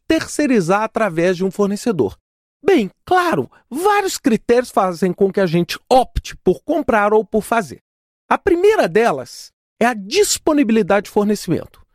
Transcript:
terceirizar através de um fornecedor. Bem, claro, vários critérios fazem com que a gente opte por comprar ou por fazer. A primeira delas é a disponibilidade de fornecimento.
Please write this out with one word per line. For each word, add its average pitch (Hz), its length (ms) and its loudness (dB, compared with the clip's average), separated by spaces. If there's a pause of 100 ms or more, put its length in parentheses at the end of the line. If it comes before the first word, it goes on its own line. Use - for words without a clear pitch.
terceirizar 233 760 0
através 185 560 -2
de 185 80 -2
um 196 60 -2
fornecedor. 196 680 -2 (480)
Bem, 285 240 2 (160)
claro, 339 420 0 (220)
vários 392 480 -2
critérios 240 540 0
fazem 185 420 0
com 190 180 0
que 190 80 -4
a 196 60 2
gente 175 320 -2 (100)
opte - 500 0
por - 260 -2
comprar 226 500 0
ou 214 100 4
por 208 200 -4
fazer. 226 340 -4 (520)
A 254 80 2
primeira 359 500 2
delas 170 640 -2 (260)
é 220 80 0
a 247 80 0
disponibilidade 220 1120 0
de - 80 -20
fornecimento. - 840 -4